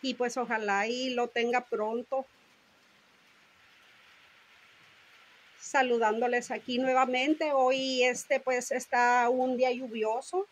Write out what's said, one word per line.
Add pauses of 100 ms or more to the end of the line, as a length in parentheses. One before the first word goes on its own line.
Y,
pues,
ojalá
y
lo
tenga
pronto. (3250)
Saludándoles
aquí
nuevamente.
Hoy,
este,
pues,
está
un
día
lluvioso.